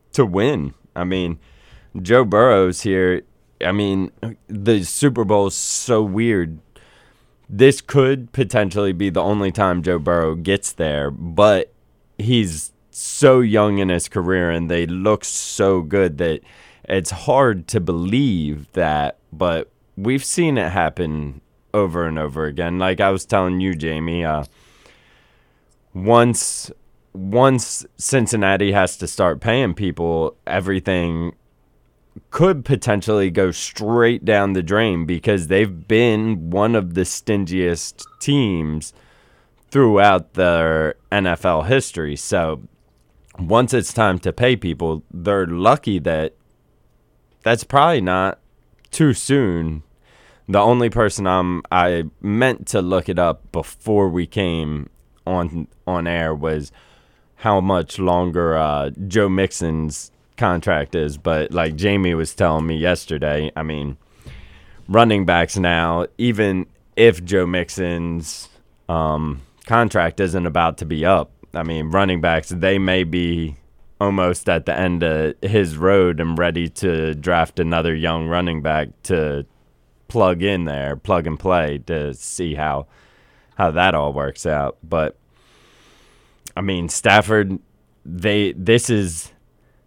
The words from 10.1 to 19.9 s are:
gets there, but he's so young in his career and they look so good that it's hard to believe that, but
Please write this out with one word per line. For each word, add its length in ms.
gets 360
there, 400
but 600
he's 540
so 500
young 380
in 120
his 180
career 420
and 200
they 160
look 380
so 580
good 360
that 240
it's 280
hard 580
to 100
believe 920
that, 440
but 380